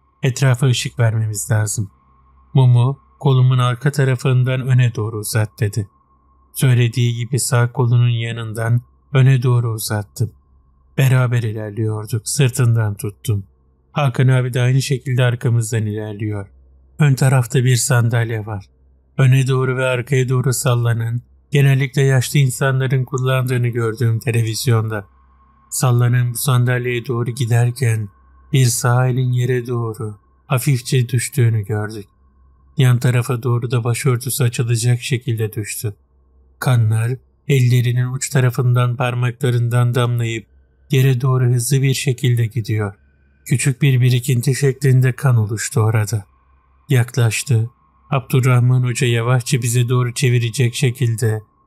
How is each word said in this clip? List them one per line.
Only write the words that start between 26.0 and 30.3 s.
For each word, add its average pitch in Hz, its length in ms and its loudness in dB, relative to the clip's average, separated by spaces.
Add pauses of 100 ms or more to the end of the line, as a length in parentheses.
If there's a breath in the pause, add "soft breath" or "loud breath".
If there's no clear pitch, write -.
bu 120 60 -10
sandalyeye 123 680 0
doğru 120 260 -2
giderken 117 760 0 (440)
bir 131 120 4
sağ 123 420 0
elin 127 240 -2
yere 123 360 -2
doğru 113 500 -6 (300)